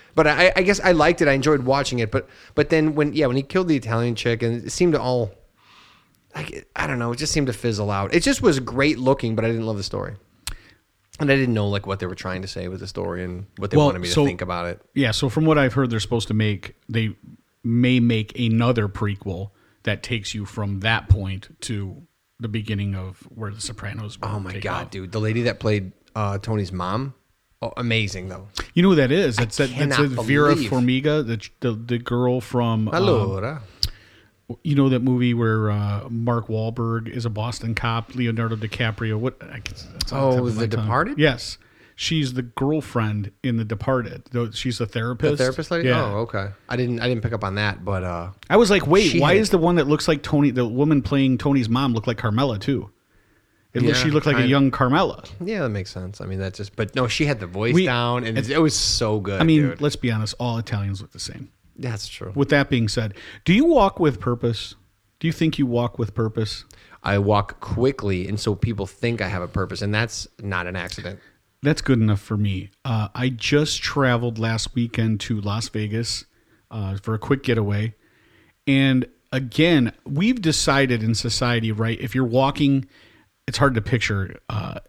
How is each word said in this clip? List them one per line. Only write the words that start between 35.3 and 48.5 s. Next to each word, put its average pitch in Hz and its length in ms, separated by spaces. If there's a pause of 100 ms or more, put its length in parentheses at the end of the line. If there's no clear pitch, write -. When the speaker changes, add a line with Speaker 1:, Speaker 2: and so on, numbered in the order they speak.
Speaker 2:
where, 110 340
uh, 104 400
Mark 117 380
Wahlberg 113 600
is 120 180
a 117 40
Boston 113 460
cop, 113 400
Leonardo 117 400
DiCaprio. 113 640
What? 127 240
I, - 140
it's - 540
on 135 100
the 139 40
Speaker 1:
Oh, 131 60
Speaker 2:
tip 127 140
of 117 100
Speaker 1:
The 110 60
Speaker 2:
my 113 60
tongue. 110 180
Speaker 1:
Departed? 156 340
Speaker 2:
Yes. 143 400 (360)
She's 147 380
the 127 80
girlfriend 120 880 (140)
in 120 140
The 113 80
Departed. 117 680
Though 120 180
she's 117 300
the 117 80
therapist. 123 500
Speaker 1:
The - 60
therapist 131 260
lady? 170 200
Speaker 2:
Yeah. 147 140
Speaker 1:
Oh, 104 180
okay. 104 260 (200)
I 123 80
didn't, 123 240
I 120 80
didn't 120 140
pick 117 120
up 104 100
on 98 120
that, 101 300
but, 95 180
uh, 87 280 (180)
Speaker 2:
I 180 80